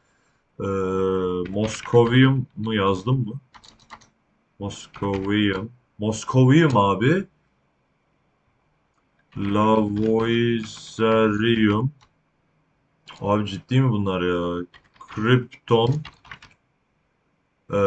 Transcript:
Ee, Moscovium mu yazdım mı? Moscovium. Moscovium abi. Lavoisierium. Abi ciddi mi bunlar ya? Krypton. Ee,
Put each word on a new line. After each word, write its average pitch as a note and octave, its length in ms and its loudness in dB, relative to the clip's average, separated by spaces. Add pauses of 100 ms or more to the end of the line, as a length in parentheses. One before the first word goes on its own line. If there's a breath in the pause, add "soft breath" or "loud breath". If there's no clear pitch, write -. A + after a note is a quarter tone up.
(600)
Ee, G2 40 -8 (880)
Moscovium A#2+ 960 2 (100)
mu A2 160 -4
yazdım G2+ 540 0
mı? G#2+ 60 -10 (1300)
Moscovium. G2+ 1120 -4 (280)
Moscovium B2+ 760 4
abi. G#2 480 0 (2000)
Lavoisierium. A2 2500 0 (1300)
Abi G2+ 260 -2
ciddi G2 340 -2
mi C3 100 2
bunlar G2 300 -2
ya? F2 440 -2 (440)
Krypton. A#2 800 0 (1800)
Ee, G2+ 60 -4 (120)